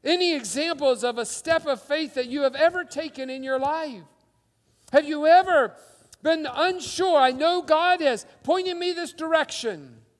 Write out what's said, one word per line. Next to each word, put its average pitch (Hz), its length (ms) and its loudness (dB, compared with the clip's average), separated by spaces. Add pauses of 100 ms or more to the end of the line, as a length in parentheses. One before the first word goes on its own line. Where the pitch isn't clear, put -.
any 349 280 0
examples 269 680 -2
of 240 160 -2
a 226 80 -4
step 320 400 -2
of 269 160 -4
faith 302 320 -4
that 254 120 -4
you 277 160 -4
have 262 120 0
ever 339 300 0
taken 294 460 -10
in 262 120 -10
your 262 160 -2
life? 285 460 -4 (880)
Have 294 140 4
you 302 200 -2
ever 339 480 6 (480)
been 311 240 0
unsure? 339 720 0
I 254 140 6
know 330 300 0
God 339 380 2
has 269 260 0 (180)
pointed 359 320 0
me 349 160 -4
this 349 200 -6
direction 208 920 -4 (180)